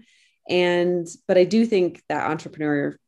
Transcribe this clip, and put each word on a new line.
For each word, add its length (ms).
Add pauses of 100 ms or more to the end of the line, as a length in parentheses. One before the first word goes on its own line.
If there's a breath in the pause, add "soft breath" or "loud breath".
(500 loud breath)
And, 580 (200)
but 100
I 60
do 240
think 420
that 200
entrepreneur 680 (100)